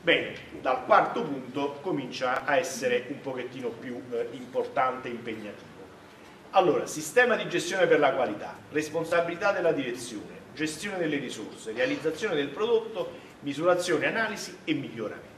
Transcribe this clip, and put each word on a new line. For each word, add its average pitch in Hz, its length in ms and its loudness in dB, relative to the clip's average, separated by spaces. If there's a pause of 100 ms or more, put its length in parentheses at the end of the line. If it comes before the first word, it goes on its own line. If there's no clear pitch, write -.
Bene, - 340 2 (260)
dal 127 240 0
quarto 202 380 6
punto 139 580 -4
comincia 131 640 -2
a 143 140 4
essere 123 500 0
un 143 120 -8
pochettino 123 500 -6
più, 120 300 -10 (120)
eh, 117 220 -2
importante 127 720 -2
e - 20 -6
impegnativo. 107 600 -10 (800)
Allora, 165 360 6
sistema 240 480 4
di 165 140 -2
gestione 180 400 2
per 151 100 8
la 139 140 6
qualità, - 440 -2 (140)
responsabilità 170 800 0
della 175 220 4
direzione, 117 680 -4 (140)
gestione 170 440 -4
delle 156 180 0
risorse, 110 560 -8
realizzazione 147 640 0
del 139 140 0
prodotto, 220 680 0 (220)
misurazione, 151 680 2
analisi 208 560 -2
e 160 120 0
miglioramento. 113 640 -6